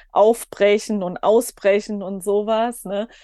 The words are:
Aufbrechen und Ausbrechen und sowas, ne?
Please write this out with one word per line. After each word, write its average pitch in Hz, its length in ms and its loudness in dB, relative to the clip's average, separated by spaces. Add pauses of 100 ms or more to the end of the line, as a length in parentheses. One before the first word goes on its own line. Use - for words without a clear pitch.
(140)
Aufbrechen 208 920 2
und 180 180 -6
Ausbrechen 208 800 0
und 190 220 -8
sowas, 220 640 -2
ne? 202 240 -6 (140)